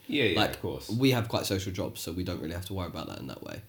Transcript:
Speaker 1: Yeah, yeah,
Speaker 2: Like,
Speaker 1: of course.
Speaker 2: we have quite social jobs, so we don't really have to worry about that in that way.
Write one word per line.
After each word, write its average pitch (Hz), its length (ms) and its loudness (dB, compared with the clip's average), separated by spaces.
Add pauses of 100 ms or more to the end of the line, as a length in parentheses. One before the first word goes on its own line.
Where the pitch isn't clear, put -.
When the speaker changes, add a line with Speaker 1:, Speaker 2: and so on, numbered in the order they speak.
Speaker 1:
Yeah, 143 180 4
yeah, 92 140 6
Speaker 2:
Like, 104 120 4
Speaker 1:
of - 100 -8
course. 69 260 -4
Speaker 2:
we 123 240 4
have 117 160 4
quite - 200 0
social 98 260 0
jobs, 92 260 -4
so - 120 -6
we 90 120 -2
don't 90 160 -2
really 80 140 -4
have 90 140 -6
to 101 80 -6
worry 90 120 -2
about 82 200 -6
that - 100 -8
in - 80 -8
that - 180 -10
way. 50 240 -8